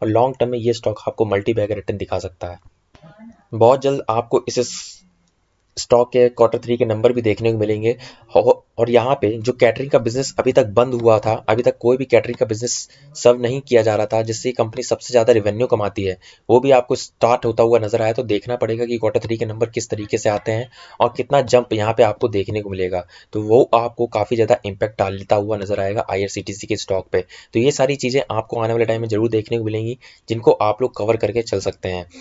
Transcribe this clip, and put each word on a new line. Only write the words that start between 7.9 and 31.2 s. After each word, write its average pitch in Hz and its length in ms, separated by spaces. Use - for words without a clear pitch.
हो-, 104 220
और 117 120
यहाँ 120 320
पे 104 160
जो 113 160
कैटरिंग 123 380
का 143 80
बिजनेस 120 400
अभी 123 120
तक 131 160
बंद 120 260
हुआ 117 260
था, 110 140
अभी 117 140
तक 131 140
कोई 123 200
भी 135 80
कैटरिंग 120 320
का - 80
बिजनेस 113 280
सर्व 123 260
नहीं 123 200
किया 117 200
जा 110 140
रहा 107 100
था, 110 160
जिससे 113 300
कंपनी 120 320
सबसे - 300
ज़्यादा 120 200
रेवेन्यू 107 340
कमाती 104 360
है, 92 140
वो 120 100
भी 135 120
आपको 127 240
स्टार्ट - 500
होता 117 180
हुआ 117 160
नजर 107 220
आया। 110 120
तो 123 100
देखना 107 320
पड़ेगा 117 300
कि 120 120
क्वार्टर 110 220
थ्री 113 180
के 113 80
नंबर 110 240
किस - 200
तरीके 104 280
से 110 120
आते 104 220
हैं 117 180
और 120 180
कितना 135 260
जंप 123 300
यहाँ 110 200
पे 120 100
आपको 107 240
देखने 101 340
को 101 80
मिलेगा, 92 360
तो 107 100
वो 110 180
आपको 117 340
काफ़ी 107 260
ज़्यादा 110 300
इम्पैक्ट 104 340
डालता 98 360
हुआ 104 220
नजर 101 220
आएगा 101 320
आईआरसीटीसी 98 560
के 107 100
स्टॉक 95 340
पे। 92 120
तो 113 60
ये 131 120
सारी 139 260
चीज़ें 131 240
आपको 110 300
आने 113 120
वाले 117 120
टाइम 113 160
में 113 60
जरूर 110 240
देखने 113 260
को 113 60
मिलेंगी, 110 340
जिनको 113 220
आप 107 200
लोग 127 160
कवर 110 200
करके 110 260